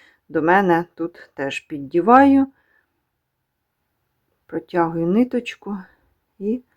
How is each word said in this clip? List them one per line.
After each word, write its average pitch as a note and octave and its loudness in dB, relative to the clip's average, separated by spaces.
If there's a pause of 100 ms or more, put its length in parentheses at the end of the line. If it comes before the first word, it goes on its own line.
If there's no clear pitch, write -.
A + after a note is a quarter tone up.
(280)
до D#3 -4
мене, F3 2 (100)
тут - -10
теж C#3 -8
піддіваю. A#3+ 2 (2000)
Протягую E3 -4
ниточку A3+ -4 (600)
і A3 -6 (140)